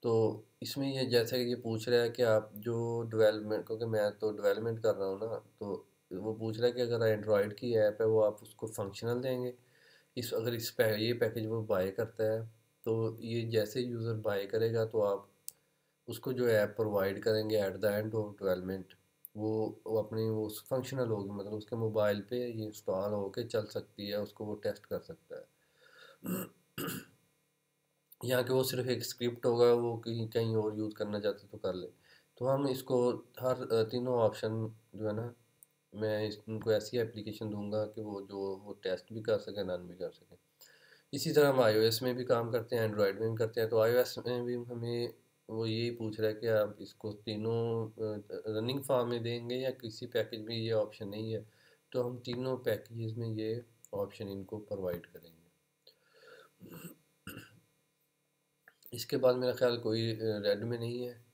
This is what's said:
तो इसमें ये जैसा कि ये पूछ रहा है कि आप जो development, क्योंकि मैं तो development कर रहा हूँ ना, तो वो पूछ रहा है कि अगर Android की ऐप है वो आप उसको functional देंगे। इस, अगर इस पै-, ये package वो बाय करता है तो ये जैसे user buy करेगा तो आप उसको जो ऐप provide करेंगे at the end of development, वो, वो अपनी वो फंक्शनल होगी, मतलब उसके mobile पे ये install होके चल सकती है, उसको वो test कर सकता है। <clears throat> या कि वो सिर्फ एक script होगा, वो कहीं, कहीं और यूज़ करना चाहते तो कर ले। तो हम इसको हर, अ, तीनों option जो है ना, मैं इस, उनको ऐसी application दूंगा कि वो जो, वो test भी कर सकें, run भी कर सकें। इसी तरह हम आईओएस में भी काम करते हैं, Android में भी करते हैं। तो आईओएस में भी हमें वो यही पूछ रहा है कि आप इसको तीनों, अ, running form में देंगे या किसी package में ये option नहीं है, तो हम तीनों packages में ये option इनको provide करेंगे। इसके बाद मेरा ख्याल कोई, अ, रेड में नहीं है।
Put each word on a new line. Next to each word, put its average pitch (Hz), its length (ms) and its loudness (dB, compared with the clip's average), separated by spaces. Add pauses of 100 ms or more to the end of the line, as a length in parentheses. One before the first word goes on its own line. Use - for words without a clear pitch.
तो 113 400 4 (180)
इसमें 135 340 -4
ये 131 100 0
जैसा 117 320 4
कि 123 60 2
ये 120 120 0
पूछ 113 340 -4
रहा 120 120 6
है 117 80 2
कि 120 140 0
आप 110 320 4
जो 117 460 -2
development, 107 640 2
क्योंकि 113 180 -4
मैं 107 320 0
तो 110 140 0
development 107 520 0
कर 107 120 4
रहा 98 120 -2
हूँ 95 120 -4
ना, 110 180 -4 (220)
तो 101 300 -6 (240)
वो 104 200 -4
पूछ 110 240 -4
रहा 117 80 0
है 123 60 4
कि 123 100 -2
अगर 113 400 2
Android 104 380 2
की 120 140 -2
ऐप 107 280 4
है 113 60 4
वो 110 140 6
आप 104 220 4
उसको - 240 -12
functional 113 540 -4
देंगे। 127 320 -4 (640)
इस, 117 160 -4
अगर 117 200 -2
इस 113 180 -4
पै-, 107 280 4
ये 113 140 2
package 113 320 0
वो 110 180 -2
बाय 98 280 2
करता 113 320 -2
है 113 340 -2 (280)
तो 113 340 0
ये 117 220 -4
जैसे 113 400 0
user 117 320 -2
buy 104 320 -2
करेगा 110 400 2
तो 110 160 0
आप 101 300 0 (760)
उसको 120 260 -6
जो 123 140 2
ऐप 104 220 6
provide 101 540 0
करेंगे 107 360 2
at 95 140 0
the 104 160 2
end 107 220 0
of 110 140 0
development, 92 580 -2 (540)
वो, 107 500 -2
वो 110 160 2
अपनी 110 260 -2
वो 110 200 -2
फंक्शनल 127 580 -4
होगी, 101 220 -2
मतलब 101 240 -6
उसके 107 220 -8
mobile 107 460 2
पे 123 300 -4
ये 110 140 -6
install 104 480 -2
होके 101 300 -4
चल 113 220 -2
सकती - 420 -8
है, 101 140 -2
उसको 104 240 -8
वो 104 100 -4
test 104 300 -6
कर 92 140 -6
सकता - 360 -16
है। - 120 -14 (800)
<clears throat> - 880 -8 (1120)
या 127 160 4
कि 120 120 2
वो 131 100 6
सिर्फ 127 240 0
एक 117 160 0
script 120 420 -4
होगा, 120 280 8
वो 120 240 2
कहीं, 113 320 -4
कहीं 113 260 0
और 107 220 0
यूज़ 110 180 -2
करना 104 240 -4
चाहते 101 280 -4
तो 110 100 -16
कर - 160 -2
ले। 180 140 -6 (500)
तो 123 80 -4
हम 139 220 2
इसको 123 480 2
हर, 127 580 -2
अ, 113 100 6
तीनों 123 320 0
option 110 600 0 (200)
जो 107 120 -4
है 104 80 -2
ना, 120 200 -6 (600)
मैं 107 320 0
इस, - 120 -6 (100)
उनको 110 220 -2
ऐसी 107 260 0
application 110 520 -4
दूंगा 104 360 -2
कि 107 160 -10
वो 101 200 -6
जो, 98 360 -4
वो 101 160 -14
test - 400 -4
भी 113 80 -8
कर 110 160 2
सकें, 98 260 -6
run 90 240 -4
भी 87 80 -14
कर 87 160 -6
सकें। - 260 -20 (760)
इसी 139 180 -2
तरह 147 180 8
हम 131 100 4
आईओएस 113 440 6
में 123 120 2
भी 127 80 -4
काम 117 280 2
करते 117 240 -2
हैं, 110 140 2
Android 104 320 2
में 113 100 0
भी 113 60 -4
करते 113 240 0
हैं। 110 80 2
तो 113 100 4
आईओएस 120 360 4 (120)
में 123 160 -2
भी 123 100 -2
हमें 120 600 -4 (360)
वो 110 160 -2
यही 113 260 0
पूछ 110 280 -6
रहा 110 100 4
है 107 60 -4
कि 120 120 -4
आप 107 340 4
इसको 104 320 -10
तीनों, 113 760 -2
अ, 107 340 -6 (240)
running 117 360 -2
form 123 260 2
में 120 140 -2
देंगे 120 320 -4
या 131 160 -2
किसी 120 340 -10
package 110 360 -2
में 113 140 -8
ये 113 160 -2
option 107 360 -2
नहीं 110 260 -6
है, 110 120 -6 (460)
तो 127 120 -2
हम 123 140 -6
तीनों 127 400 -4
packages 113 600 -4
में 117 100 -4
ये 110 380 -4 (280)
option 101 340 -6
इनको 98 300 -8
provide 92 480 -6
करेंगे। - 420 -20 (3500)
इसके 120 240 -4
बाद 127 180 6
मेरा 127 180 2
ख्याल 120 240 4
कोई, 113 340 0
अ, 110 100 -4
रेड 104 420 2
में 117 160 -4
नहीं 120 280 -4
है। - 260 -14